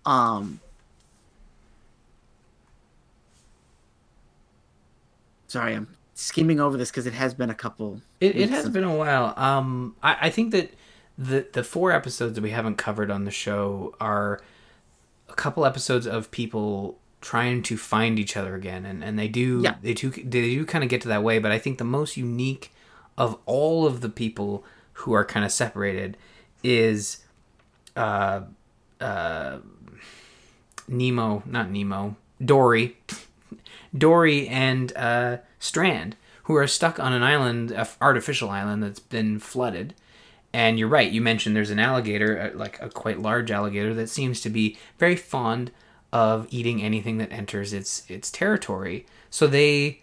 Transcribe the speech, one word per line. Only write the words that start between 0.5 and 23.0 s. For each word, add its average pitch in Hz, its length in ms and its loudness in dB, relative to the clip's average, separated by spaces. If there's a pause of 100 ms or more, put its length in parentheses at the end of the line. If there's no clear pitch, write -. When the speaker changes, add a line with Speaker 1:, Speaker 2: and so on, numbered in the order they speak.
Speaker 1:
sorry, 117 280 -2
I'm 107 120 -6 (260)
skimming 160 460 2
over 143 180 2
this 123 140 -4
'cause 123 140 -4
it 120 80 -6
has 127 200 -2
been 123 160 -2
a 110 60 -4
couple 107 460 -8 (200)
Speaker 2:
It, 185 60 6
it 202 100 2
Speaker 1:
weeks - 140 4
Speaker 2:
has 294 120 0
Speaker 1:
since 247 100 -2
Speaker 2:
been 190 100 2
a 170 120 0
while. 139 420 2
Um, 131 640 0
I, 147 220 2
I 165 60 4
think 220 220 0
that 190 220 0 (440)
the, 131 360 -2
the 123 100 -2
four 180 280 0
episodes 123 440 -2
that 110 60 -4
we 107 100 -2
haven't 113 240 -2
covered 104 360 -4
on 101 140 -4
the 101 60 -6
show 101 680 -4
are 104 420 -2 (880)
a - 40 -20
couple 151 320 0
episodes 127 420 0
of 110 240 -6
people 104 680 -4 (240)
trying 120 420 0
to 113 140 -4
find 113 420 0
each 101 180 -4
other 95 180 -4
again, 92 300 -8
and, 95 180 -10
and 107 140 -4
they 107 100 -2
do, 123 360 0
Speaker 1:
Yeah. 120 180 2
Speaker 2:
they 113 120 -2
do, 135 180 -4
they 123 300 -2
do 127 240 0
kinda 151 220 0
get 120 140 0
to 117 60 -8
that 107 160 2
way. 113 160 4
But 107 120 0
I 110 60 2
think 131 220 -4
the 120 40 -4
most 139 340 -2
unique 127 540 -4 (460)